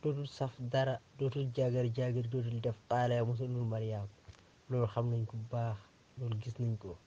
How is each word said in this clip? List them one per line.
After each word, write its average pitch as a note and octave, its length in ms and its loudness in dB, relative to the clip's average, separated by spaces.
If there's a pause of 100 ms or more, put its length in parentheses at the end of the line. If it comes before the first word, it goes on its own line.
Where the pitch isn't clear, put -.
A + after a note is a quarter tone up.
Dootul C#3+ 240 0
saf C3+ 320 -4
dara, C3 400 0 (180)
dootul C#3 380 0
jaagar B2+ 300 4 (100)
jaagar, B2 340 0
dootul A#2 320 -2
def A2+ 140 0 (140)
xaale, A#2+ 360 4
musulul A#2+ 400 0
Mariam. A2 420 -2 (640)
Loolu B2 180 4
xam A#2+ 220 0
nañ A#2 160 2
ko A#2 120 -8
bu A2 140 -6
baax, A#2 260 0 (400)
loolu A#2 240 -2
gis A#2 180 -6
nañ A#2 180 0
ko. G2 300 -10